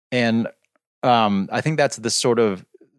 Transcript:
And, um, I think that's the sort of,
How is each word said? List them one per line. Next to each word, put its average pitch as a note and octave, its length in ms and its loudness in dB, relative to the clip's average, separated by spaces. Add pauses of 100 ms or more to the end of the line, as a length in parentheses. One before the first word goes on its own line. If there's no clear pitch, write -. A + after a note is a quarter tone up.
(120)
And, A#2 360 0 (560)
um, A2 480 2
I A2 100 -2
think D#3 160 -2
that's C#3+ 200 0
the A2+ 120 -6
sort A#2+ 300 0
of, G2 260 0 (340)